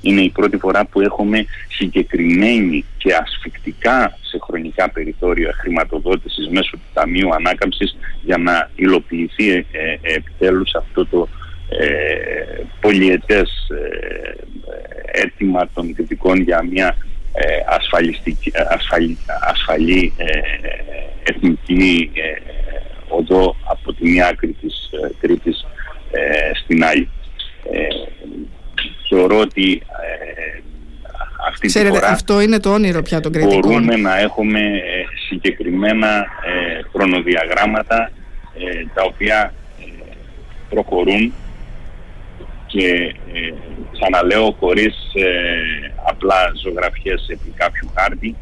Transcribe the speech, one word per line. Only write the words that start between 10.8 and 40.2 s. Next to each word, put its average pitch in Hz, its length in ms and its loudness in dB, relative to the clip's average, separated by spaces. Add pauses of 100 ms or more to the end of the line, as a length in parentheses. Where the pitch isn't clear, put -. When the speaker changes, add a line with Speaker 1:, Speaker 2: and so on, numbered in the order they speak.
Speaker 1:
το, 87 220 2 (420)
ε, 78 920 -2 (180)
πολυετές, 95 680 4 (200)
ε, 50 1500 -8
αίτημα 90 520 0
των 87 220 -6
κριτικών 92 460 2
για 85 300 2
μια, 92 240 2 (380)
ε, 76 120 2 (220)
ασφαλιστική, - 840 0
ε, 82 160 0
ασφαλ-, 82 480 2 (340)
ασφαλή, 82 680 2
ε, 78 220 0 (840)
εθνική, 87 920 2
ε, 80 260 -6 (680)
οδό 92 480 4 (120)
από - 260 -4
τη 85 140 -2
μία 87 200 6
άκρη - 340 0
της, - 280 -8 (160)
ε, 71 140 -4
Κρήτης, - 460 0 (460)
ε, 73 400 0 (120)
στην 82 200 2
άλλη. 80 260 2 (640)
Ε, 78 160 -2 (1200)
θεωρώ 92 300 6
ότι, 95 420 2
ε, 80 760 -10 (920)
αυτή - 120 -10
τη 208 60 0
Speaker 2:
Ξέρετε, 202 280 4
Speaker 1:
φορά 196 140 4
Speaker 2:
αυτό 214 320 4
είναι 214 180 4
το 196 140 2
όνειρο 190 280 4
πια 160 180 0
των 156 120 -2
κριτικών. 98 280 4
Speaker 1:
μπορούμε 117 360 4
να 98 240 4
έχουμε, 107 400 2
ε, 90 440 0 (240)
συγκεκριμένα, 98 920 0
ε, 87 600 -4 (100)
χρονοδιαγράμματα, 95 1200 2 (460)
ε, 87 260 -6 (100)
τα 95 100 2
οποία, 101 500 2 (260)
ε, - 40 -18 (840)